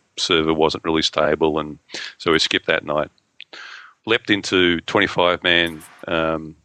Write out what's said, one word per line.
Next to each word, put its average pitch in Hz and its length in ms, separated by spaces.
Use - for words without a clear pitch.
server 80 360
wasn't 80 300
really 80 180
stable, 78 580
and 76 200
so 85 140
we 80 80
skipped - 260
that - 180
night. 76 280
Leapt 113 260
into 90 500
twenty-five 90 600
man, 85 400
um, 80 580